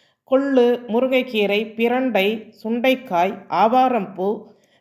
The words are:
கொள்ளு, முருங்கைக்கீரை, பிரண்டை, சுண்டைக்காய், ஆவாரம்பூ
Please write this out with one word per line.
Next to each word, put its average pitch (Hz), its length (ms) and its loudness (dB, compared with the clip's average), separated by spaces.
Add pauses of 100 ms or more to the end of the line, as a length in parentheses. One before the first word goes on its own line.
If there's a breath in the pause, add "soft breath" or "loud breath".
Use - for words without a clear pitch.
(320 loud breath)
கொள்ளு, 254 560 2
முருங்கைக்கீரை, 220 880 0
பிரண்டை, 226 760 -2 (100)
சுண்டைக்காய், 226 680 0 (160)
ஆவாரம்பூ 208 800 0 (540 soft breath)